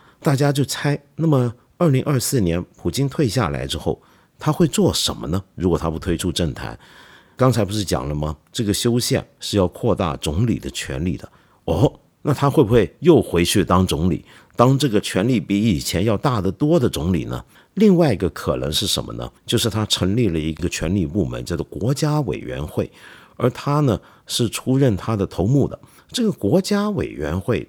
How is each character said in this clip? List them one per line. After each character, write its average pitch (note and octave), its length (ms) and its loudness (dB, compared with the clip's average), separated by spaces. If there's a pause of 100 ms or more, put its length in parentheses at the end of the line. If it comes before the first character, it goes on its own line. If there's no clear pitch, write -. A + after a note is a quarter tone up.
(200)
大 C#3+ 160 0
家 C#3+ 160 2
就 C#3 100 0
猜， C#3+ 380 -4 (160)
那 D#3+ 100 -2
么 B2+ 280 2 (240)
二 F3 100 2
零 C3 160 2
二 C#3 160 0
四 C3 200 0
年 F2 220 2 (140)
普 - 140 -4
京 C3+ 180 -2
退 C#3 180 0
下 G#2+ 220 0
来 C2+ 180 -6
之 D#2 120 -6
后， - 240 -4 (360)
他 D#3 140 -2
会 E3+ 140 2
做 E3+ 260 2
什 - 220 -2
么 A1 140 -12
呢？ F#2 140 -2 (120)
如 F2+ 160 0
果 D#2+ 80 2
他 D#2+ 100 -2
不 D#2+ 100 -4
退 E2+ 200 -2
出 F2+ 120 -4
政 D#2+ 220 -2
坛， A#1 260 -10 (560)
刚 B2+ 160 4
才 A2+ 140 2
不 F#2 80 -4
是 G#2+ 120 -2
讲 C2+ 240 -2
了 D2+ 60 -4
吗？ D2+ 220 -4 (160)
这 - 120 -4
个 G2+ 100 2
修 A#2+ 240 0
宪 - 280 -2 (140)
是 - 160 -4
要 F#2+ 120 4
扩 G#2+ 260 0
大 E2 220 -2
总 E2 300 0
理 F2 120 0
的 - 120 -10
权 C2+ 320 -8
力 E2+ 140 -2
的。 - 140 -14 (360)
哦， E2 260 2 (300)
那 D#3 100 0
他 C#3+ 160 0
会 C#3+ 140 4
不 G#2+ 100 2
会 A2 280 2
又 D3 200 6
回 F2 240 2
去 F2+ 200 2
当 F#2 200 4
总 D#2 240 0
理， E2 160 -2 (300)
当 C3 240 4
这 C#3+ 100 0
个 G#2 120 2
权 F#2 260 0
力 B2 140 2
比 G2 200 0
以 G#2 200 2
前 F2+ 240 -2
要 A2 120 0
大 B2 240 0
得 F2+ 120 0
多 D3+ 260 2
的 A#2+ 100 2
总 D2+ 240 -2
理 D2 120 0
呢？ A#1+ 200 -8 (300)
另 G3 220 6
外 D#3+ 160 4
一 F#2 40 0
个 F2 140 0
可 - 280 -4
能 C2+ 140 -4
是 G#2+ 140 -2
什 C2 180 -2
么 A1+ 100 -12
呢？ A#1+ 140 -8 (160)
就 A#2 140 0
是 A2+ 100 0
他 G#2+ 180 -2
成 F#2+ 300 0
立 A#2 120 2
了 E2 100 -2
一 D#2 140 -2
个 D#2+ 160 -4
权 D#2+ 260 -4
力 G2 100 2
部 D#2+ 200 -2
门， B1 200 -6
叫 E2+ 120 -6
做 C#2+ 80 -4
国 - 280 -4
家 D3+ 280 -2
委 G#2+ 160 -4
员 B1+ 280 -8
会， - 240 -4 (460)
而 B2+ 160 0
他 C#3+ 300 -2
呢， B2 200 2 (280)
是 A#2+ 200 0
出 C3 300 -2
任 C3 180 4
他 A2+ 200 -4
的 G2 100 0
头 - 180 -2
目 B2 220 2
的。 - 100 -6 (360)
这 B3+ 100 -4
个 G#3+ 80 2
国 G3 300 0
家 G3+ 300 -2
委 B2+ 160 -4
员 D2 340 -4
会 F#2 280 -2